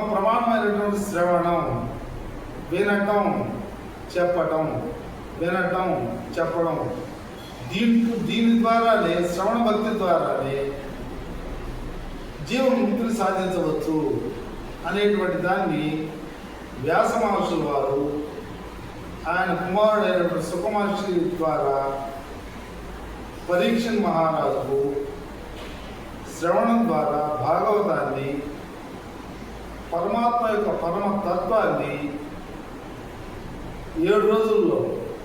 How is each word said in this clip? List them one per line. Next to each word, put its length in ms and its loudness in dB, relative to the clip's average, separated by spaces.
ప్రమాణమైనటువంటి 960 2
శ్రవణం, 520 4
వినటం, 540 2
చెప్పటం, 520 2
వినటం, 480 0
చెప్పడం. 400 0
దీంట్లో, 440 4
దీని 320 4
ద్వారానే, 520 6
శ్రవణ 260 2
భక్తి 240 2
ద్వారానే 560 2
జీవన్ముక్తిని 720 2
సాధించవచ్చు 760 0
అనేటువంటి 600 2
దాన్ని 380 2
వ్యాస 280 2
మహర్షుల 460 2
వారు 320 2
ఆయన 200 2
కుమారుడైనటువంటి 880 4
సుఖ 140 -2
మహర్షి 380 0
ద్వారా 380 2
పరీక్షణ్ 560 2
మహారాజుకు 760 2
శ్రవణం 440 4
ద్వారా 320 2
భాగవతాన్ని, 840 2
పరమాత్మ 520 2
యొక్క 160 2
పరమ 280 0
తత్వాన్ని 680 2
ఏడు 320 4
రోజుల్లో 480 4